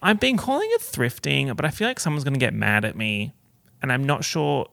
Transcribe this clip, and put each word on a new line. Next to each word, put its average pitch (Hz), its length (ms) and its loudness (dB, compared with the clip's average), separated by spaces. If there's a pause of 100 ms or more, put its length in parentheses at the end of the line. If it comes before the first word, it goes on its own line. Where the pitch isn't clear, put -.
I've 208 180 4
been 254 180 2
calling 330 320 0
it 453 100 2
thrifting, 135 760 -2
but 143 100 -2
I 151 40 0
feel 220 180 -2
like 254 120 -6
someone's 147 240 -2
gonna 139 140 0
get 113 160 2
mad 107 320 2
at - 100 -6
me, 107 380 -2 (480)
and 131 100 0
I'm 131 120 0
not 143 200 0
sure 147 480 0